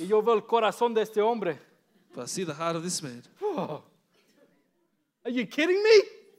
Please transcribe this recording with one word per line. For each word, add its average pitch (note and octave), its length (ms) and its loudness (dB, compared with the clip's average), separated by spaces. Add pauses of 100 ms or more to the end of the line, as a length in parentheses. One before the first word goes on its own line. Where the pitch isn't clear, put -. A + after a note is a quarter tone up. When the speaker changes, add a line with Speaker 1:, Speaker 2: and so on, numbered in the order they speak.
Speaker 1:
Y E3+ 60 -8
yo G#3+ 160 2
veo A3+ 120 2
el G#3+ 60 2
corazón A3+ 540 0
de G#3+ 80 2
este G#3+ 160 -6
hombre. G#3 380 0 (560)
Speaker 2:
But B2 120 -12
I - 20 -14
see - 160 -6
the D#3+ 100 -6
heart E3 220 -4
of E3 80 -6
this F3 180 -6
man. A#2+ 220 -12 (180)
Speaker 1:
Oh. F#3 440 -6 (1400)
Are B3 60 -8
you A#3+ 160 -2
kidding F4 340 0
me? G#4+ 220 8 (360)